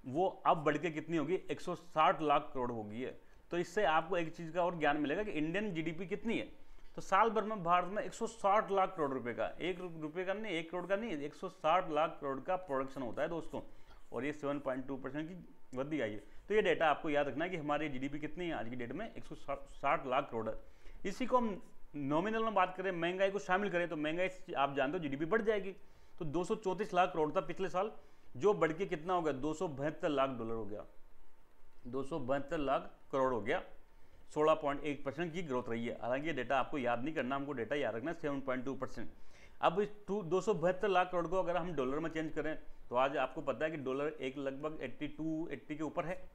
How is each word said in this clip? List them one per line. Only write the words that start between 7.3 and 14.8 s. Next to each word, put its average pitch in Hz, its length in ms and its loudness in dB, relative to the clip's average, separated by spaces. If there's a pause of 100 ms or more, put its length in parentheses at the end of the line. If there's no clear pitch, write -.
भर 208 140 0
में 214 180 -4
भारत 180 260 4
में 202 140 -2
एक 175 120 -6
सौ 226 140 -4
साठ 196 420 2
लाख 190 260 2
करोड़ 143 160 2
रुपए 120 220 -2
का, 104 120 0 (140)
एक 175 200 -2
रु-, 165 220 -8
रुपए 160 220 -4
का 190 100 -2
नहीं, 214 180 -4
एक 165 180 -2
करोड़ 175 160 -4
का 196 100 2
नहीं, 220 220 -2
एक 143 160 -6
सौ 185 160 -8
साठ 165 400 2
लाख 160 300 2
करोड़ 135 200 -2
का 156 180 0
production 135 440 -2
होता 127 200 -2
है 165 60 0
दोस्तों, 156 320 -4 (520)
और 120 120 -2
ये 147 80 0
सेवन 143 280 -2
पॉइंट 131 280 -2